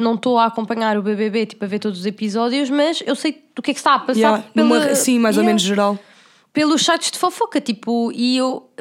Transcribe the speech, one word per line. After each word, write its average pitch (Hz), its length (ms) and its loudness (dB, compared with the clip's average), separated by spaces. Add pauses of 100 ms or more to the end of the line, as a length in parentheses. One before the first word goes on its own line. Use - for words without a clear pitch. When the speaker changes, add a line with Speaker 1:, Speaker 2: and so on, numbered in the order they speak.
Speaker 1:
não 233 140 2
estou 240 240 0
a 226 80 4
acompanhar 220 520 -2
o 202 40 -4
B 208 140 -2
B 214 140 -2
B, 214 160 -2
tipo, 214 180 -10
a 202 40 -6
ver 208 100 -4
todos 208 220 -6
os 185 60 -6
episódios, 226 640 -2
mas 294 360 0
eu 269 100 0
sei - 260 -4 (120)
do - 80 -10
que - 80 -4
é 262 40 0
que - 60 -12
está 285 140 4
a 247 60 2
passar 254 180 -2
Speaker 2:
Yeah, 220 260 0 (100)
Speaker 1:
pela 226 120 4
Speaker 2:
numa, 233 280 2
sim, 262 240 2
mais 220 180 2
ou 214 60 4
Speaker 1:
Yeah. 214 60 4
Speaker 2:
menos 208 140 2
geral. 202 360 0 (540)
Speaker 1:
Pelos 302 320 2
sites 339 280 0
de - 60 -10
fofoca, 359 420 0
tipo, 233 520 -2
e 247 240 0
eu, 254 320 -2 (120)